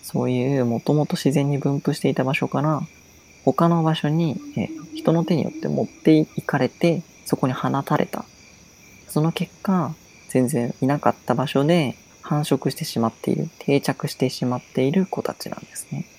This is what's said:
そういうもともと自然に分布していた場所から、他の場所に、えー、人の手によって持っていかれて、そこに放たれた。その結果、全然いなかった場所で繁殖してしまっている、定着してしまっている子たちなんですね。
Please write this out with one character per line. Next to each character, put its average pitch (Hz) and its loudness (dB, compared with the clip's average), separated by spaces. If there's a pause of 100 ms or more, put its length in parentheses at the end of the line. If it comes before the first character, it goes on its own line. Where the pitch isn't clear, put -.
そ - -4
う 123 0
い 127 0
う 123 2
も 117 0
と - 0
も 147 4
と 175 -2
自 139 2
然 143 2
に 139 0
分 143 0
布 147 -2
し - -6
て - -2
い 139 2
た 135 0
場 131 0
所 - -2
か 143 -2
ら、 151 0 (640)
他 170 4
の 170 2
場 160 2
所 151 -2
に、 156 0 (160)
え 107 -4
ー、 - -14
人 - 0
の 165 2
手 175 2
に - 0
よ - -2
っ - -8
て - -8
持 139 0
っ - -2
て - 4 (180)
い 160 -6
か - -2
れ 127 2
て、 170 0 (240)
そ - 0
こ 143 0
に 131 0
放 139 -2
た - 0
れ - 2
た。 - -10 (840)
そ 151 0
の 160 2
結 - -6 (100)
果、 170 0 (360)
全 127 2
然 120 -2
い 131 0
な 143 2
か - 2
っ - -2 (100)
た 113 0
場 131 -2
所 135 2
で 156 2 (240)
繁 151 -2
殖 139 0
し - -6
て 160 -8
し - -6
ま 113 2
っ - -8
て - -4
い - 2
る、 156 -4 (100)
定 143 2
着 - -4
し - -8
て 127 0
し - -6
ま 123 -2
っ - -8
て - -2
い 139 2
る 190 2
子 - -6
た - -6
ち - -12
な - -10
ん - -14
で - -20
す - -14
ね。 - -8 (140)